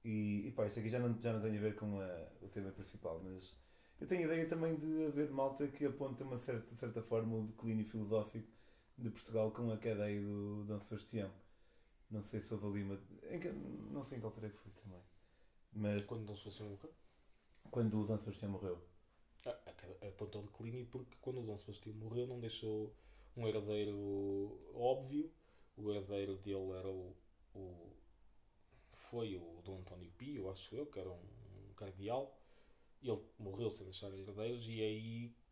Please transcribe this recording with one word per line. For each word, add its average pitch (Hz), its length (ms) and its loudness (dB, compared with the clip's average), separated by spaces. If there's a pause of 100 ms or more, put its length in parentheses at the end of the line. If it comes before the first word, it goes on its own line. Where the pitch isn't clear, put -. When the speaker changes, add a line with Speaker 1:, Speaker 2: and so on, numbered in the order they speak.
Speaker 1:
E, 107 420 4
e - 40 0
pá, 107 140 4
isto 104 140 0
aqui 110 100 2
já 120 100 4
não, 120 200 6
já 117 140 4
não 107 80 2
tem 107 160 4
a 101 40 2
ver 104 140 4
com 104 240 0
a, 90 280 -2 (140)
o 92 60 -10
tema 98 240 -4
principal, 87 500 -4
mas 92 320 -8 (460)
eu 147 80 -4
tenho 180 140 4
a 165 120 6
ideia 165 140 6
também 165 300 4
de 156 300 4
haver 143 220 4
malta 135 380 4
que 139 180 0
aponta 135 380 0
uma 127 140 -2
certa, 117 340 -2
de 117 80 -10
certa 113 220 0
forma 113 340 4
o 110 120 2
declínio 110 380 2
filosófico 107 640 2 (500)
de 117 120 0
Portugal 110 420 2
com 117 220 0
a 107 40 0
queda 104 280 2
aí 104 160 2
do 104 420 0
Dom 104 160 -2
Sebastião. 101 500 -2 (840)
Não 107 120 -2
sei 107 180 -2
se - 140 -6
houve 101 100 -2
ali 101 180 2
uma, 98 160 0 (300)
em 165 100 -2
que, - 100 0
não 135 520 -4
sei 131 160 -6
em - 40 -2
que 107 40 -4
altura 107 220 -4
é - 20 -2
que 101 80 -10
foi 101 140 -14
também. 92 280 -12 (720)
Mas 104 340 4
Speaker 2:
Quando 110 200 -4
Dom 104 100 -6
Sebastião 104 340 -8
morreu? 101 220 -10 (760)
Speaker 1:
Quando 110 300 4
o 107 40 4
Dom 107 140 4
Sebastião 101 340 -2
morreu. 90 300 -2 (640)
Speaker 2:
Ah, - 100 -2 (120)
a - 60 -12
queda, - 340 -10
aponta 101 320 -6
ao 98 40 -6
declínio 117 440 -6
porque 123 340 -8
quando 127 200 -2
o 113 40 -4
Dom 107 100 -2
Sebastião 107 400 -10
morreu 110 300 0
não 123 140 -4
deixou 107 560 -2 (420)
um 113 100 2
herdeiro 101 1120 2 (140)
óbvio. 135 580 4 (460)
O 104 140 0
herdeiro 98 460 0
dele 95 340 0
era 92 180 -2
o, 90 260 -6 (380)
o, 90 400 -10 (1000)
foi 113 440 -2
o 85 280 -8
Dom 95 140 -6
António 90 400 -10
Pio, 123 320 -4
acho 95 260 -8
eu, 147 120 -2
que 101 120 -6
era 92 120 -4
um, - 20 -6 (560)
um - 60 -16
cardeal. 107 600 -2 (680)
E 120 60 0
ele 107 120 4 (160)
morreu 104 320 0
sem 98 160 -4
deixar 98 280 -6
herdeiros 107 540 -2
e 113 140 0
aí 113 540 0 (160)